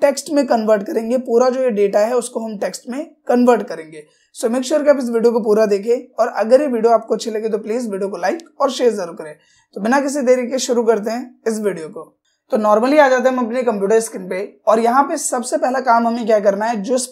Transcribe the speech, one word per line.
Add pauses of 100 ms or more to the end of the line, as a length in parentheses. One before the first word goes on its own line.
टेक्स्ट
में
कन्वर्ट
करेंगे,
पूरा
जो
ये
डेटा
है
उसको
हम
टेक्स्ट
में (240)
कन्वर्ट
करेंगे। (320)
So
make
sure
कि
आप
इस
वीडियो
को
पूरा
देखें,
और
अगर
ये
वीडियो
आपको
अच्छी
लगे
तो
प्लीज
वीडियो
को
लाइक (180)
और
शेयर
जरूर
करें। (420)
तो
बिना
किसी
देरी
के
शुरू
करते
हैं (120)
इस
वीडियो
को। (400)
तो
normally
आ
जाते
हैं
हम
अपने
कंप्यूटर
स्क्रीन
पे, (240)
और
यहाँ
पे
सबसे
पहला
काम
हमें
क्या
करना
है,
जो
इस